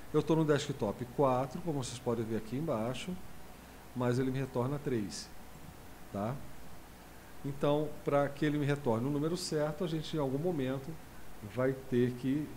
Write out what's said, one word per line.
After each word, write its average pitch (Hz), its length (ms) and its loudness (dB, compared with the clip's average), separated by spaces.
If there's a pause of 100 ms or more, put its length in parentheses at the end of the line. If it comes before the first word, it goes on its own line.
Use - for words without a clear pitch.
(140)
Eu 151 100 6
tô 165 100 4
no 160 120 6
desktop 139 580 2 (140)
quatro, 135 440 4
como 143 220 0
vocês - 160 -6
podem 117 240 0
ver 110 140 0
aqui 117 180 -4
embaixo, 127 560 -2 (840)
mas 123 240 4
ele 131 100 2
me 127 80 0
retorna 131 400 0
três, 117 500 -2 (880)
tá? 107 220 -2 (1080)
Então, 147 460 2 (160)
pra 143 240 4
que 143 160 0
ele 151 140 4
me 143 60 2
retorne 135 420 4
o - 20 2
número 151 260 2
certo, 156 480 0
a 175 40 2
gente 160 280 -2
em 156 40 2
algum 135 180 2
momento 147 560 0 (600)
vai 131 180 4
ter 123 380 2
que 135 460 0